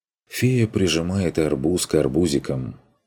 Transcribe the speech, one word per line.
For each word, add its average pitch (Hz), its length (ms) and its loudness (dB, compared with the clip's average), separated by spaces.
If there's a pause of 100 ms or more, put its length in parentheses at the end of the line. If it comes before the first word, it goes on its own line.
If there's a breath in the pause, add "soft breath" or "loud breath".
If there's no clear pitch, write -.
(300)
Фея 123 380 2
прижимает 90 720 0
арбуз 76 480 0
к - 80 0
арбузикам. 67 840 0 (280)